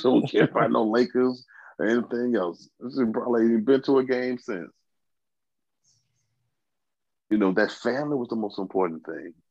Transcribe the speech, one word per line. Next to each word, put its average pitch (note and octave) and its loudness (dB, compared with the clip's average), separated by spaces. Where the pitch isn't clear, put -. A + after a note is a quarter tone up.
don't B2+ 2
care - 2
about A#2 0
no A#2+ 2
Lakers B2 0
or F#2 -2
anything A#2+ 0
else. F2 -4
She C3+ -4
probably A#2 0
ain't A2+ 2
been C3+ 4
to C#3 4
a C3 2
game B2+ -4
since. F#2 -10
You G#2+ 2
know, G2 4
that G2+ 2
family D3 -4
was A#2+ -4
the A#2 -6
most G#2+ -6
important F#2 -4
thing. D#2+ -12